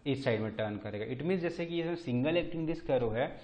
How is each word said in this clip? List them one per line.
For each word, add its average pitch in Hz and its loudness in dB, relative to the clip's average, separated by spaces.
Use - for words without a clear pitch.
इस 135 0
side 110 4
में 107 -2
turn 104 0
करेगा। 104 -4
It 127 -4
means 175 2
जैसे 170 -2
कि 170 -2
इसमें 170 0
single 139 2
acting 165 0
disc 160 -2
हैरो 120 4
है, 117 0